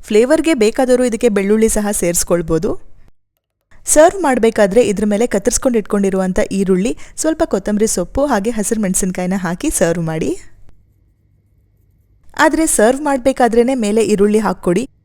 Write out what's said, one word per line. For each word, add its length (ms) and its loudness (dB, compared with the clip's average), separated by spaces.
ಫ್ಲೇವರ್‌ಗೆ 520 2
ಬೇಕಾದವರು 520 2
ಇದಕ್ಕೆ 240 0
ಬೆಳ್ಳುಳ್ಳಿ 400 2
ಸಹ 220 -2
ಸೇರಿಸ್ಕೊಳ್ಬೋದು. 960 -2
ಸರ್ವ್ 360 4
ಮಾಡ್ಬೇಕಾದ್ರೆ 680 2
ಇದ್ರ 180 -2
ಮೇಲೆ 220 0
ಕತ್ತರಿಸ್ಕೊಂಡು 500 -2
ಇಟ್ಕೊಂಡಿರುವಂತ 640 -2
ಈರುಳ್ಳಿ, 460 0
ಸ್ವಲ್ಪ 300 -2
ಕೊತ್ತಂಬರಿ 420 -2
ಸೊಪ್ಪು 380 -4
ಹಾಗೆ 240 -2
ಹಸಿರು 320 -2
ಮೆಣಸಿನಕಾಯಿನ 540 -2
ಹಾಕಿ 340 -4
ಸರ್ವ್ 340 0
ಮಾಡಿ. 340 -4
ಆದ್ರೆ 240 2
ಸರ್ವ್ 360 2
ಮಾಡ್ಬೇಕಾದ್ರೇನೆ 760 0
ಮೇಲೆ 300 0
ಈರುಳ್ಳಿ 340 2
ಹಾಕ್ಕೊಡಿ. 500 -2